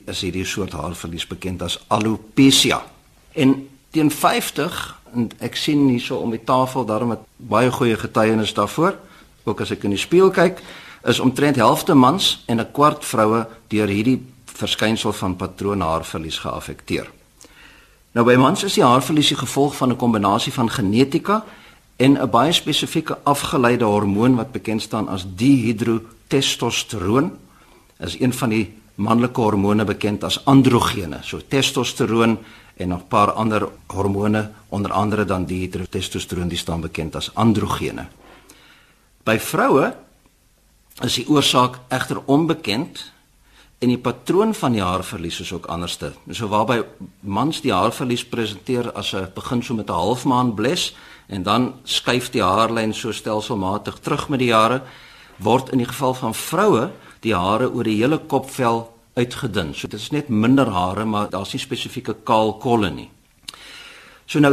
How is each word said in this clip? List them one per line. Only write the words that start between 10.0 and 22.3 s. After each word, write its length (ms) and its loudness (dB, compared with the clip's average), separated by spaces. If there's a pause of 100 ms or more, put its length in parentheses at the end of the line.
kyk, 320 2 (420)
is 160 2
omtrent 360 2
helfte 380 4
mans 520 4
en 140 0
'n 120 -6
kwart 320 2
vroue 420 2 (220)
deur 200 2
hierdie 380 0 (180)
verskynsel 680 -2
van 240 -4
patroon 440 -4
haarverlies 580 -4
geaffekteer. 680 -8 (1120)
Nou, 80 4
by 160 8
mans 240 4
is 140 -2
die 60 6
haarverlies 440 4
die 80 0
gevolg 400 0
van 160 0
'n 80 -2
kombinasie 520 0
van 180 0
genetika 720 0 (520)
en 200 4
'n 140 -2